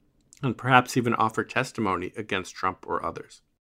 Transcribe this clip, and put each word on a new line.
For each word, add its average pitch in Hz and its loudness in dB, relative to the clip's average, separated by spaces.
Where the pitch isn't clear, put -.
and 123 -2
perhaps 127 4
even 120 0
offer 110 2
testimony 104 -2
against 98 -6
Trump - -4
or 85 -4
others. - -8